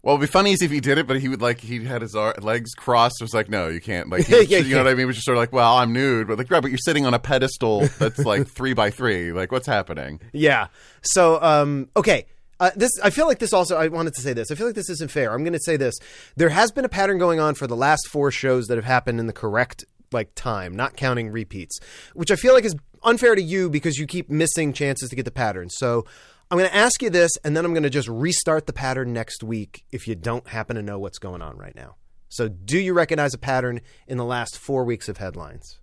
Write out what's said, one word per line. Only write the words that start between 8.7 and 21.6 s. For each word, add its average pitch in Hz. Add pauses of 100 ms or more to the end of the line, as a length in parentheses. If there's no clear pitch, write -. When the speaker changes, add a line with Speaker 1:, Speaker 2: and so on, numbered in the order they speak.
Speaker 1:
by 107
three. 92
Like, 90
what's 127
happening?" 78 (120)
Speaker 2:
Yeah. 143 (360)
So, 165
um, 147
okay. 196 (340)
Uh, 180
this, 233 (140)
I 202
feel 311
like 262
this 226
also, 185
I 160
wanted 165
to 127
say 131
this. 117
I 151
feel 214
like 226
this 202
isn't 156
fair. 123
I'm 135
gonna 170
say 160
this. 135 (420)
There 165
has 214
been 262
a 254
pattern 196
going 170
on 151
for 135
the 117
last 147
four 143
shows 127
that 120
have 113
happened 123
in 113
the 107
correct, 113 (260)
like, 110
time, 95
not 123
counting 120
repeats, 104 (360)